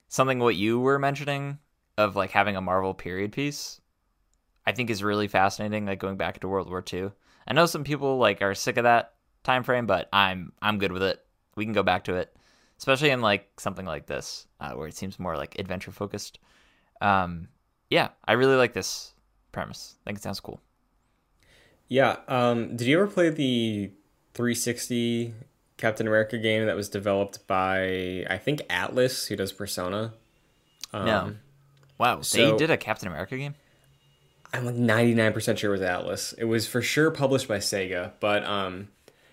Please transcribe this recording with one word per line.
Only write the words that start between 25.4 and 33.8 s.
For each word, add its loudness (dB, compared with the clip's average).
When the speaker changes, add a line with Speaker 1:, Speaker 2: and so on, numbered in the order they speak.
Speaker 2:
Captain 0
America 2
game 0
that 0
was -6
developed -2
by, 0
I -4
think, -2
Atlas, 0
who -4
does -4
Persona? -4
Speaker 1:
No. -4
Speaker 2:
Um, -6
Speaker 1:
Wow, 2
they -12
Speaker 2:
so 4
Speaker 1:
did 2
a 4
Captain -6
America -8
game? -8